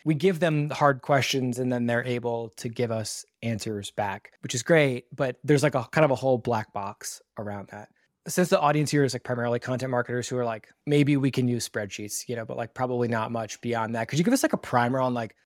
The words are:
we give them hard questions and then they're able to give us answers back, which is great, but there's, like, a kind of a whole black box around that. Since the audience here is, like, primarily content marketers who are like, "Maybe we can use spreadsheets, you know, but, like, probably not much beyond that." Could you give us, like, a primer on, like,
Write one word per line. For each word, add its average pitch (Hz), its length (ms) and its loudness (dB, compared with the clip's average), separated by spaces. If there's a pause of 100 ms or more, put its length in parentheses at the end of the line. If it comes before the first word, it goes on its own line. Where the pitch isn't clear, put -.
we 156 120 0
give 170 240 2
them 151 320 0
hard 139 320 2
questions 127 560 0
and 127 120 0
then 120 140 0
they're 120 180 2
able 117 540 -4
to - 120 -8
give 117 200 -2
us 110 340 -6 (200)
answers 107 480 -6
back, 101 400 -6 (100)
which - 140 -6
is 120 80 -4
great, 139 420 4 (100)
but 127 280 -4
there's, 139 180 4
like, 143 140 4
a 123 160 -2
kind 156 120 4
of 151 60 6
a 131 60 2
whole 127 240 0
black 110 340 -4
box - 480 -10 (160)
around 101 300 -10
that. 104 220 -18 (360)
Since 180 240 0
the 185 100 4
audience 151 300 2
here 147 140 4
is, 123 100 0
like, 127 100 -8
primarily 120 360 -2
content 127 320 -4
marketers 120 380 -2
who 127 80 -4
are 123 80 -2
like, 113 240 -6 (180)
"Maybe 147 280 6
we 135 140 2
can 123 180 0
use 120 200 -2
spreadsheets, 104 600 -8
you 120 80 -6
know, 113 100 -8
but, 123 120 -10
like, 117 160 -6
probably 123 340 0
not 113 240 -2
much 113 300 -8
beyond 113 320 -2
that." 117 140 -2
Could 139 100 -4
you 170 80 4
give 233 80 2
us, 262 80 2
like, 320 120 -12
a 196 40 0
primer 123 420 2
on, 127 140 0
like, 117 220 -6 (100)